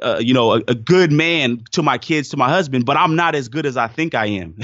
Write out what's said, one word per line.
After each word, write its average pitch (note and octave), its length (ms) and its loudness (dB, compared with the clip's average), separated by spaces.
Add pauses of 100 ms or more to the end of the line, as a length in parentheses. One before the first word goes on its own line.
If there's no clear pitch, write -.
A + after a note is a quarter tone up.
uh, G#2 180 -2
you A#2+ 140 2
know, A#2 180 4
a, A2+ 40 4 (120)
a B2 60 2
good E3+ 380 2
man D3 500 0 (100)
to F3 100 -2
my C#3 140 2
kids, D3 340 -4
to D3+ 60 -8
my B2+ 140 2
husband, C#3 340 0
but C3+ 140 2
I'm E3 180 2
not E3 180 0
as C3 140 -4
good D3+ 160 -6
as C3 140 -4
I A#2 80 0
think D#3 280 -6
I A2 120 0
am. F#2 380 -6